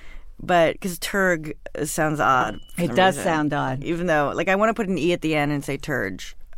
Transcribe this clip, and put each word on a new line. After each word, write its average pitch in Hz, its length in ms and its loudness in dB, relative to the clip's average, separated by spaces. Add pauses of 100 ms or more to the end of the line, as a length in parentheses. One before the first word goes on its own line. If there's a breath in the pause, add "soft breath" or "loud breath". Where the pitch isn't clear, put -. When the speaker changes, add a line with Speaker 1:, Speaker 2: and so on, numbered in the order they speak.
(420 soft breath)
Speaker 1:
but 170 380 4
'cause 175 180 -6
turg 180 540 0 (320)
sounds 156 360 0
odd 117 400 2 (160)
for 175 60 -2
Speaker 2:
It 175 60 0
Speaker 1:
some 117 80 0
Speaker 2:
does 185 200 6
Speaker 1:
reason. 151 160 -6
Speaker 2:
sound 151 220 0
odd. 135 300 -2
Speaker 1:
Even 170 220 -2
though, 147 280 2
like, 139 140 -2
I 190 80 4
wanna 220 180 2
put 214 140 -2
an 190 100 0
E 165 140 2
at 170 80 0
the 156 140 0
end 147 180 2
and 143 120 -2
say 139 120 -4
turge. 120 580 -4 (240)